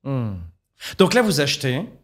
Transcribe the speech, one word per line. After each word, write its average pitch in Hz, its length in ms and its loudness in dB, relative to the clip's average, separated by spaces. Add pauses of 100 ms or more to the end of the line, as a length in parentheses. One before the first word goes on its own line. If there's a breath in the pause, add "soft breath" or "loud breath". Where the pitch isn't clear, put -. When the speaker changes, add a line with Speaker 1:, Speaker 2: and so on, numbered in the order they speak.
Speaker 1:
A. 139 60 -6
Speaker 2:
Hmm. 117 240 -4 (640 loud breath)
Donc 190 160 4
là, 247 80 6
vous 180 180 2
achetez. 139 460 -2 (180)